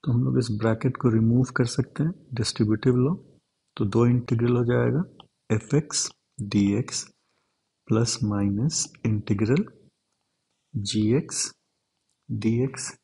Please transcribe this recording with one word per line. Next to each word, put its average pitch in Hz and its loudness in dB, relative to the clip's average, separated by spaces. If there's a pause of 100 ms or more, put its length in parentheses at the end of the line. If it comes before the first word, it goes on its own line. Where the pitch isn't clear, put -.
तो 135 0
हम 120 2
लोग 127 0
इस 120 0 (140)
bracket 113 0
को 127 0
remove 117 2
कर 127 2 (120)
सकते - -4
हैं, 165 0 (220)
distributive 110 0
लॉ। 135 2 (600)
तो 113 -2
दो 113 4
integral 120 2
हो 120 2
जाएगा, 120 2 (500)
f - -2
x - -2 (440)
d 104 4 (200)
x - -8 (840)
plus 113 2 (200)
minus 101 -2 (240)
integral 110 0 (1120)
g 107 -4 (200)
x - -8 (800)
d 113 -2 (140)
x। - -10 (120)